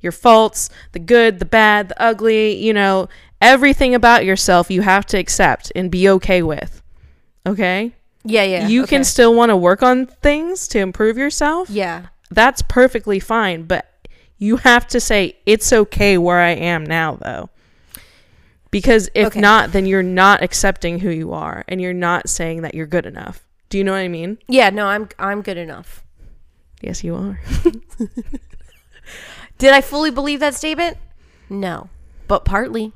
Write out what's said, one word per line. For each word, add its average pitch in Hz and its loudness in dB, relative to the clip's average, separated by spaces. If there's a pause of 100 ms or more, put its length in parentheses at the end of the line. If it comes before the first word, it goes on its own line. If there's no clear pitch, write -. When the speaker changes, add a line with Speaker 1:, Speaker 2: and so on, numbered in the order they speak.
Speaker 1:
your 175 -6
faults, 220 2 (220)
the - -14
good, 226 2
the 185 -6
bad, 208 2
the - -6
ugly, 220 0
you 220 -2
know, 196 0 (320)
everything 262 4
about 233 4
yourself 185 2
you 185 0
have 196 2
to - -4
accept - 0
and 180 -4
be 180 2
okay 185 2
with. - -8 (640)
Okay? 196 -4 (320)
Speaker 2:
Yeah, 220 0
yeah, 190 -2
Speaker 1:
You 240 0
can 277 0
Speaker 2:
okay. - -2
Speaker 1:
still 233 6
wanna 233 4
work 180 2
on 254 2
things 311 -2
to 214 -2
improve 214 -2
yourself. 294 -4
Speaker 2:
Yeah. 185 -8 (240)
Speaker 1:
That's 220 2
perfectly 226 0
fine, 190 -4
but 170 -4 (520)
you 214 0
have 240 2
to 247 -2
say, 208 -2 (100)
"It's 214 2
okay 208 2
where 175 2
I 175 2
am 165 -4
now, 160 -4
though." - -12 (1200)
Because 214 2
if 214 2
Speaker 2:
Okay. 208 -6
Speaker 1:
not, 208 4
then 190 0
you're 190 0
not 185 4
accepting 175 -2
who 190 -4
you 160 -6
are, 156 -10
and 185 -6
you're 180 -6
not 180 -2
saying 165 -6
that 160 -10
you're 160 -8
good 165 -4
enough. - -16 (220)
Do 196 -4
you 196 0
know 196 -2
what 190 -4
I 185 -6
mean? 175 -10 (100)
Speaker 2:
Yeah, 247 4
no, 208 -6
I'm, 208 -4 (100)
I'm 202 -8
good 190 -10
enough. - -16 (800)
Speaker 1:
Yes, - -12
you 170 -8
are. 196 -10 (240)
<laughs> 226 -4 (1500)
Speaker 2:
Did 269 6
I 269 6
fully 294 -4
believe 277 -6
that 294 -2
statement? 311 -6 (520)
No, 190 -10 (380)
but - -2
partly. 220 -4